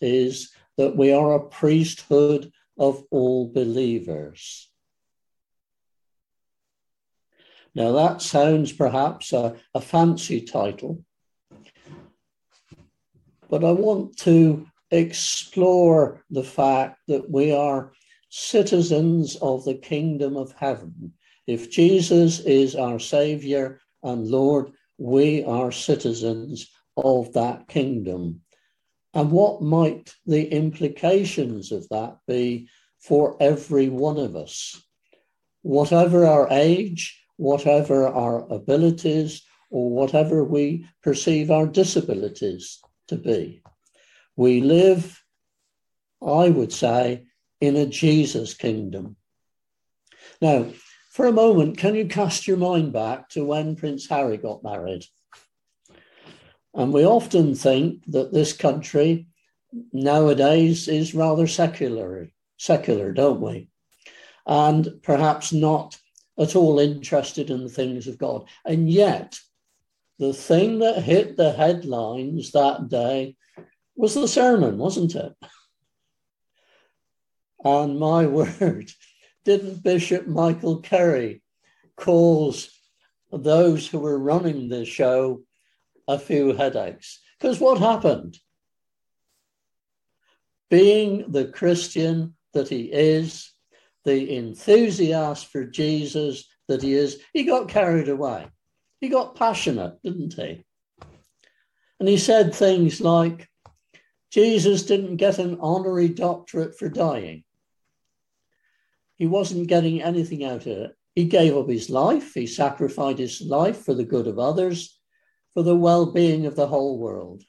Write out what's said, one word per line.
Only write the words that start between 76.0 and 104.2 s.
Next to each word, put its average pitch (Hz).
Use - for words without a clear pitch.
And 143
my 160
<laughs> 143
word, -
didn't 196
Bishop 180
Michael 165
Kerry 147
cause 170
those 156
who 160
were 147
running 147
the 120
show 127
a 139
few 143
headaches? 113
'Cause 240
what 262
happened? 185
Being 202
the 139
Christian 165
that 139
he 120
is, 156
the 135
enthusiast 160
for 135
Jesus 151
that 131
he 135
is, 139
he 294
got 247
carried 170
away. 127
He 262
got 254
passionate, 139
didn't 175
he? 82
And 196
he 196
said 220
things 185
like, 165